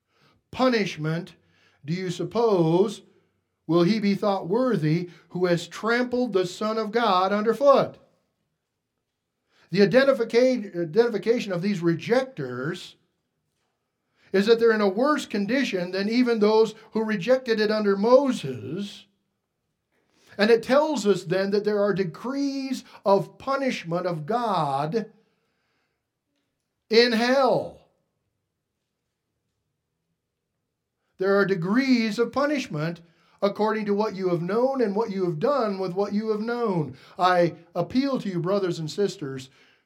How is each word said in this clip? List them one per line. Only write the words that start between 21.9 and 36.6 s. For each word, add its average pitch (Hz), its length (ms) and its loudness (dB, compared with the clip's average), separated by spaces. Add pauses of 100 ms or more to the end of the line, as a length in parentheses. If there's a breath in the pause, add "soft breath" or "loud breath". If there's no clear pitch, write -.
degrees 262 920 -6 (200 loud breath)
of 196 340 0
punishment 220 680 -4
of 156 200 -6
God 180 800 -2 (1800)
in 240 220 6
hell. 240 800 0 (3250)
There 196 180 2
are 202 80 4
degrees 220 760 2
of 233 100 0
punishment 247 720 -2 (420 soft breath)
according 208 420 -2
to 202 100 -2
what 208 200 -2
you 185 160 -2
have 170 100 0
known 240 400 0
and 202 160 0
what 226 140 -2
you 190 160 -2
have 165 120 -4
done 220 400 0
with 190 140 -4
what 202 200 -2
you 220 180 -2
have 208 100 -2
known. 220 560 -4 (220 loud breath)